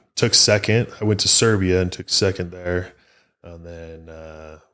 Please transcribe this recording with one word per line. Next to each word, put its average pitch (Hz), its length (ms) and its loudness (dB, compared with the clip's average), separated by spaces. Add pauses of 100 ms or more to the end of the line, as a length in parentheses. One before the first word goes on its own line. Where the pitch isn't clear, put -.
(160)
took 120 180 0
second. 107 540 4 (140)
I - 20 -4
went 107 180 2
to - 60 0
Serbia 95 540 4
and 87 100 0
took - 180 -12
second 92 420 0
there. 90 420 -4 (520)
And 85 200 -18
then, 82 440 -16
uh, 78 480 -18 (160)